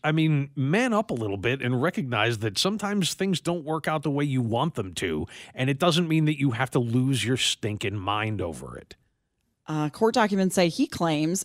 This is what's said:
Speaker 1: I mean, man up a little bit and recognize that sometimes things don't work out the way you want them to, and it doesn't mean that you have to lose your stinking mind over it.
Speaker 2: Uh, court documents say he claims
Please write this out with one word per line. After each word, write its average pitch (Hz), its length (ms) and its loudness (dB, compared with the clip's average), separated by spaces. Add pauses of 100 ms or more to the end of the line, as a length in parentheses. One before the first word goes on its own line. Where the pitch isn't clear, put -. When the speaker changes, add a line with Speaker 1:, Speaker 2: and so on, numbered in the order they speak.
Speaker 1:
I 156 80 2
mean, 156 420 2
man 190 380 2
up 214 180 0
a 160 40 -2
little 107 240 -2
bit 120 220 0
and 123 220 0
recognize 120 560 0
that 101 180 -2
sometimes 202 580 0
things 190 260 0
don't 170 240 -4
work 156 240 -4
out 156 160 -2
the 156 60 0
way 143 140 0
you 131 180 0
want 120 340 0
them 95 180 -6
to, 80 320 -2 (280)
and 131 140 -2
it 139 120 0
doesn't 175 260 2
mean 160 200 2
that 151 120 0
you 139 140 2
have 123 180 -2
to 147 80 2
lose 123 460 2
your 123 120 2
stinking 104 640 -2
mind 104 420 -2
over 67 380 -8
it. - 160 -20 (720)
Speaker 2:
Uh, 151 220 -2
court 226 260 2
documents 196 400 2
say 180 140 6
he 254 180 0
claims 160 580 0